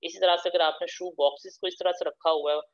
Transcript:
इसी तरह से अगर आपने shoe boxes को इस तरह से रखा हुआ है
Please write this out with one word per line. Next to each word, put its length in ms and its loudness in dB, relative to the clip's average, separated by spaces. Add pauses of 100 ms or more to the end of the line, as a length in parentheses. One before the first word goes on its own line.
इसी 180 -8
तरह 160 4
से 140 -2
अगर 120 2
आपने 260 0
shoe 300 -10
boxes 420 0
को 60 -4
इस 80 -4
तरह 180 0
से 120 -4
रखा 260 -2
हुआ 240 2
है 60 -2 (140)